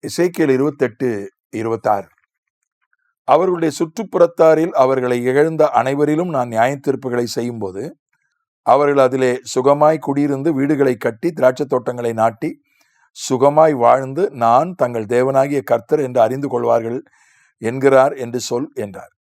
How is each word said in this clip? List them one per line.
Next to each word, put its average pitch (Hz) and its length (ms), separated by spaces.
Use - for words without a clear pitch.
எசேக்கியேல் 170 520
இருபத்தெட்டு, 131 540
இருபத்தாறு. 110 540
"அவர்களுடைய 165 460
சுற்றுப்புறத்தாரில் 170 1000
அவர்களை 131 480
இகழ்ந்த 151 400
அனைவரிலும் 147 600
நான் 123 140
நியாயத்தீர்ப்புகளை 123 760
செய்யும்போது, 110 560
அவர்கள் 143 380
அதிலே 131 280
சுகமாய் 147 540
குடியிருந்து 143 540
வீடுகளை 139 440
கட்டி 117 340
திராட்சை 131 340
தோட்டங்களை 120 480
நாட்டி 113 360
சுகமாய் 147 600
வாழ்ந்து 131 460
நான் 123 400
தங்கள் 120 320
தேவனாகிய 135 560
கர்த்தர் 147 420
என்று 123 160
அறிந்து 131 280
கொள்வார்கள் 117 500
என்கிறார் 135 540
என்று 123 260
சொல்" 127 340
என்றார். 101 480